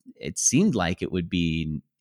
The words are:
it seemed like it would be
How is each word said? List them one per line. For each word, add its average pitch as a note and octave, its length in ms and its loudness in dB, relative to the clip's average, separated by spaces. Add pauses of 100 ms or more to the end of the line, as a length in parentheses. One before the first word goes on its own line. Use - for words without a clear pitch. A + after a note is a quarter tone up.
(160)
it - 220 -10
seemed E3 360 4
like F2+ 280 0
it - 100 -4
would F2 180 -2
be D#2+ 500 0 (200)